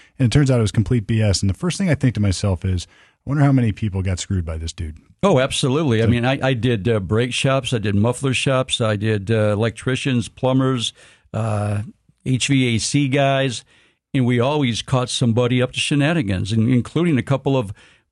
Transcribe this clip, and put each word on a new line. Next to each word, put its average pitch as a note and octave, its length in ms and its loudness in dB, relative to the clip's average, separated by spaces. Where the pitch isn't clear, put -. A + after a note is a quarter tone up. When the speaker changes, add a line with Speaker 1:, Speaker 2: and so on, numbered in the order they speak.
Speaker 1:
And C3 80 2
it A2 60 2
turns C#3+ 180 4
out B2+ 80 4
it A2+ 40 2
was G#2 100 0
complete A#2 340 0
B A2+ 140 0
S. G#2 220 2
And G2 80 2
the F2+ 40 0
first F3 220 -4
thing F#3+ 140 0
I C#3+ 40 2
think C3 200 0
to G#2+ 60 -2
myself G2 440 0
is, F#2 220 -2
"I B2+ 40 -6
wonder C#3+ 140 2
how C#3 80 4
many A#2+ 200 2
people F#2+ 300 -4
got F#2 160 -2
screwed F#2 260 -4
by D#2+ 120 -8
this D#2+ 160 -8
dude." D#2 240 -10
Speaker 2:
Oh, F#3 160 4
absolutely. C3 640 0
I A2+ 60 2
Speaker 1:
So G#2 40 2
Speaker 2:
mean, A#2+ 140 2
I, C3+ 140 0
I C3+ 60 2
did, A2+ 340 0
uh, A2+ 100 2
brake A2 360 -2
shops, C3+ 400 0
I A#2 40 0
did G2+ 160 -2
muffler B2 380 0
shops, C3 480 -2
I A2 160 0
did, G#2 340 -2
uh, G#2+ 220 2
electricians, A#2 760 -2
plumbers, C3 640 0
uh, G#2 480 -2
H C3 240 -2
V B2+ 260 2
A A2 40 2
C C#3+ 300 0
guys, C3+ 560 0
and C3 140 2
we B2 140 2
always C3 420 0
caught B2+ 260 -2
somebody B2 540 2
up B2 100 -2
to - 60 -12
shenanigans, C3 720 -2
in-, A2+ 160 2
including C#3+ 480 0
a A#2 60 0
couple C3+ 340 0
of G#2 160 -4